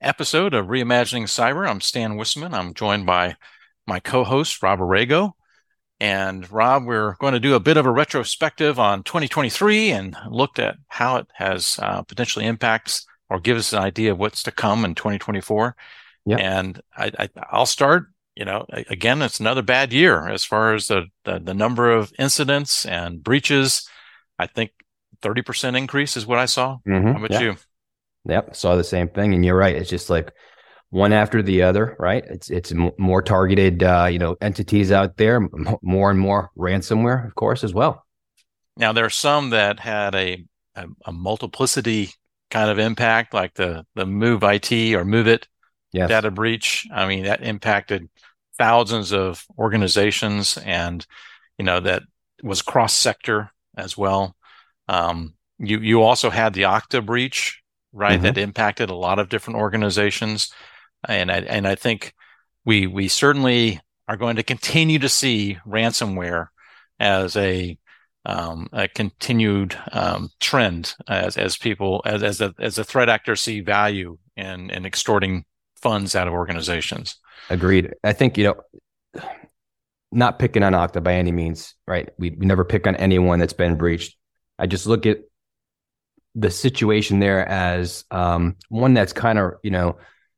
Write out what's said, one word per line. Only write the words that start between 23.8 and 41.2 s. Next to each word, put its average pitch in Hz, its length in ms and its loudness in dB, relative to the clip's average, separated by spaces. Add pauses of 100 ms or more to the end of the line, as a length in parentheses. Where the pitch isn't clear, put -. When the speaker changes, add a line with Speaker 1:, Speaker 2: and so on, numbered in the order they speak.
Speaker 1:
I 90 100 -2
think - 240 -6 (500)
thirty 113 180 -2
percent 127 360 -6
increase 139 380 -4
is 110 120 -8
what 120 120 0
I 127 60 0
saw. 131 320 -2 (100)
Speaker 2:
Mm-hmm. 95 200 2
Speaker 1:
How 117 100 2
about 107 140 -6
Speaker 2:
Yeah. 107 100 0
Speaker 1:
you? 110 160 0 (680)
Speaker 2:
Yep, - 320 -2
saw 90 200 2
the 87 80 2
same 87 240 -2
thing. 101 240 0
And 90 100 4
you're 90 140 4
right. 95 180 4
It's 85 140 -6
just, 87 220 -6
like, 82 240 -2 (560)
one 101 240 4
after 107 260 4
the 95 220 4
other, 101 360 2
right? 95 300 0
It's, - 220 -14
it's 87 220 -6
m-, 85 260 2
more 95 240 2
targeted, 95 600 4
uh, 90 280 4
you 87 80 -2
know, 85 240 -2
entities 101 500 2
out 98 240 2
there, 110 200 4
m-, 87 440 -2
more 95 300 2
and 95 100 4
more 98 380 0
ransomware, 110 680 0
of 104 100 -14
course, 117 280 -2
as 98 80 -4
well. 131 320 0 (720)
Speaker 1:
Now, 113 160 2
there 113 140 2
are - 20 -4
some 147 420 0
that 104 300 2
had 104 340 -4
a, 90 300 -4 (300)
a, 90 120 -14 (200)
a 90 60 -10
multiplicity 107 960 -4 (400)